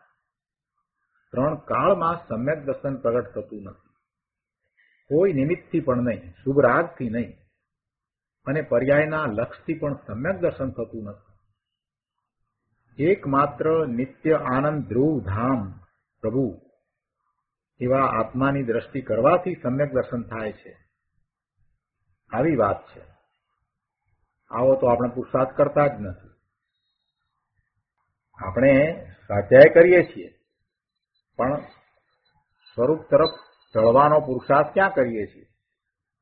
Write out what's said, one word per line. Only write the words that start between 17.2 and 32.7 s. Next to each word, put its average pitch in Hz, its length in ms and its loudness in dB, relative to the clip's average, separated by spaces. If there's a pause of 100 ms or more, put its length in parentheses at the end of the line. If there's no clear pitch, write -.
એવા 127 200 0
આત્માની 131 640 0
દ્રષ્ટિ 117 380 -4
કરવાથી 156 520 0
સમ્યક 139 400 -4
દર્શન 120 280 -4
થાય 110 300 -10
છે. - 260 -20 (1600)
આવી 143 220 0
વાત 101 400 -2
છે. - 60 -20 (1500)
આવો 127 260 2
તો 131 120 0
આપણે 120 280 2
પુરુષાર્થ 127 420 -4
કરતા 143 300 2
જ 139 120 -4
નથી. 98 300 -14 (2250)
આપણે 135 600 2 (220)
સ્વાધ્યાય 127 460 6
કરીએ 175 300 6
છીએ, - 360 -16 (960)
પણ 131 180 -2 (1200)